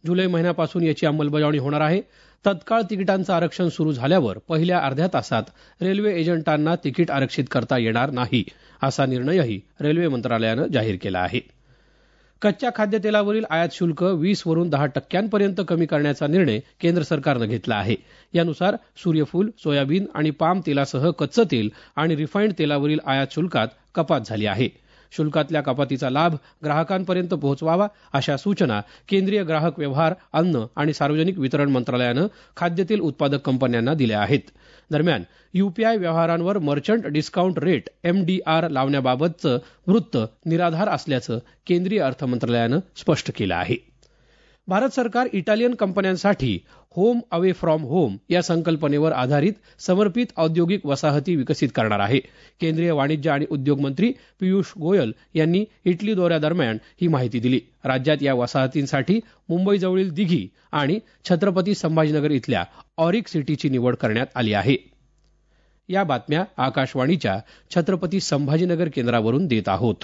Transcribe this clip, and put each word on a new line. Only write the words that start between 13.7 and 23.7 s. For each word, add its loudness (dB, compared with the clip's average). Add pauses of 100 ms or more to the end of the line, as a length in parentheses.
शुल्क -2
वीस 0
वरून 0
दहा 0
टक्क्यांपर्यंत -2
कमी 0
करण्याचा 0
निर्णय 2 (200)
केंद्र 2
सरकारनं 0
घेतला -2
आहे. 0 (380)
यानुसार 0 (200)
सूर्यफूल, 0 (140)
सोयाबीन 0
आणि 0
पाम 0
तेलासह 0
कच्चं 0
तेल 0 (260)
आणि 0
रिफाइंड 0
तेलावरील 0
आयात 0
शुल्कात -2 (260)